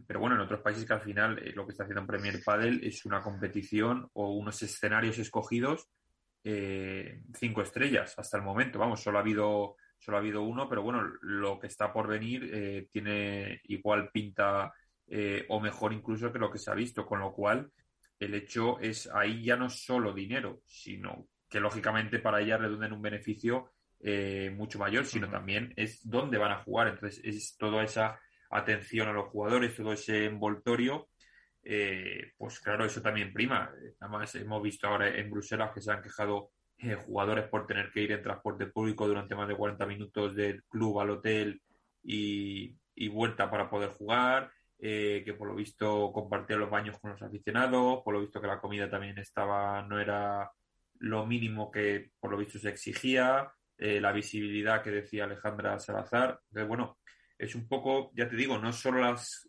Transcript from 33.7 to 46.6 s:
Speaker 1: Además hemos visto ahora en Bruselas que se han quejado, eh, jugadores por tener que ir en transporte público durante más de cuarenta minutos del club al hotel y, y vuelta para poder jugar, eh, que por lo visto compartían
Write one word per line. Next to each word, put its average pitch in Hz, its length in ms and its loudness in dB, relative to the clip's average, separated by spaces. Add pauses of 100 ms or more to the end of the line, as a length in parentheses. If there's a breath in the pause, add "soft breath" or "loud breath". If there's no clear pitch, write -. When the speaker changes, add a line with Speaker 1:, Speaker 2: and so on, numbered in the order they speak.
Speaker 1:
Además 104 360 -6
hemos 104 280 -4
visto 101 260 -2
ahora 101 200 4
en 104 220 -2
Bruselas 104 420 -2
que 101 80 -12
se 104 100 -2
han 101 120 -2
quejado, 104 480 -2 (260)
eh, 110 200 -4
jugadores 101 520 0
por 107 180 -2
tener 101 240 -2
que 107 120 0
ir 104 100 2
en 104 100 -2
transporte 98 440 -4
público 107 420 0
durante 101 260 0
más 101 140 -2
de 101 80 -2
cuarenta 101 300 -2
minutos 101 500 -2
del 101 280 2
club 107 360 2
al 101 100 4
hotel 104 520 0 (400)
y, 101 760 -2 (180)
y 107 140 -2
vuelta 107 420 2
para 104 200 2
poder 101 180 0
jugar, 123 640 2 (260 soft breath)
eh, 104 460 0
que 104 100 -6
por 104 140 -8
lo 98 80 -4
visto 104 560 2
compartían 104 480 0